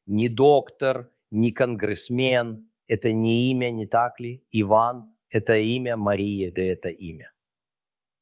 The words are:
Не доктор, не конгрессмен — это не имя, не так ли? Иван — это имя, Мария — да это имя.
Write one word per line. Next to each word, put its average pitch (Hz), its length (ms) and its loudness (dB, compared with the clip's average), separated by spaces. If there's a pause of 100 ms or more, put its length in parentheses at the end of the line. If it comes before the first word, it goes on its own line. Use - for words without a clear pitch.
Не 107 240 0
доктор, 131 800 2 (220)
не 113 200 2
конгрессмен — 120 1160 -2 (180)
это 113 240 0
не 113 400 2
имя, 123 200 -2
не 110 160 -8
так 120 320 -2
ли? 123 320 -12
Иван — 113 640 2 (140)
это 110 280 2
имя, 120 400 -2
Мария — 101 580 -2
да 92 60 -2
это 92 280 -4
имя. 82 420 -14 (920)